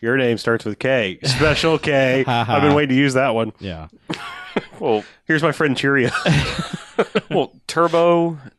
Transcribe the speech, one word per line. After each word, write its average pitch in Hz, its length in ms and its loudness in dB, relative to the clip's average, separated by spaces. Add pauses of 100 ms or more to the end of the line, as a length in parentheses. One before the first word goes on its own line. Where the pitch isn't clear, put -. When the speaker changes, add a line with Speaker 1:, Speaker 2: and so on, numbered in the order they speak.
Speaker 1:
"Your 120 160 0
name 120 200 0
starts 113 280 -2
with 104 140 -6
K. 120 440 0
Special 147 560 2
K. 135 440 2
Speaker 2:
<laughs> 123 40 -2
Ha, 120 160 0
ha. 120 120 -2
Speaker 1:
I've 143 60 2
been 143 140 4
waiting 143 200 2
to 135 60 4
use 139 140 2
that 131 200 2
one." 113 240 -2
Speaker 2:
Yeah. 82 280 -10 (920)
Speaker 3:
Well, 107 240 0 (220)
Speaker 1:
"Here's 156 180 0
my 156 100 2
friend 143 240 0
Cheerio." 135 400 2
<laughs> - 1120 -2
Speaker 3:
well, 160 220 0 (140)
Turbo 170 720 2 (220)